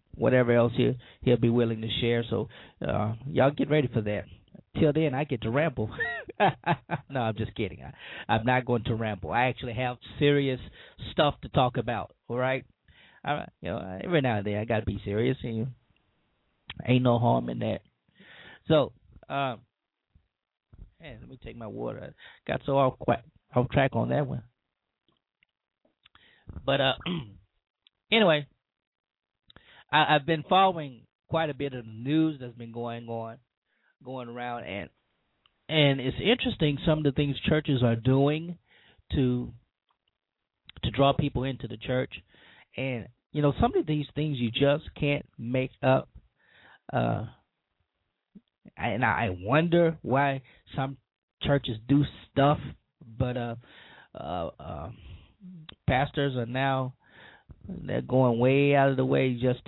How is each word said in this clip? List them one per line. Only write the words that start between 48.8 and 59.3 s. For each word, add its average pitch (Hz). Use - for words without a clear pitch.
I 107
wonder 160
why 135
some 135
churches 135
do 143
stuff, 143
but, 127
uh, 120
uh, 85
uh, 73
pastors 139
are 117
now, 131
they're 123
going 127
way 139
out 139
of 131
the 131
way 131